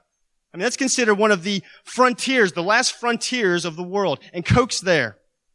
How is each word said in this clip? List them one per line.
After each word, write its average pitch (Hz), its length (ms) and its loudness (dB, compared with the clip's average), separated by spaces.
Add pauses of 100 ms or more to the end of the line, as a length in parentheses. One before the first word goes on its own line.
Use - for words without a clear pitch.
(520)
I - 40 -18
mean, 175 80 -4
that's 240 120 -2
considered 240 380 2
one 214 160 2
of 180 140 0
the 202 180 -2 (220)
frontiers, 247 680 2
the 170 140 -4
last 226 340 2
frontiers 226 680 -2
of 165 120 -6
the 175 80 -8
world. 180 340 -2 (140)
And 175 120 -8
Coke's - 360 0
there. 151 380 0 (360)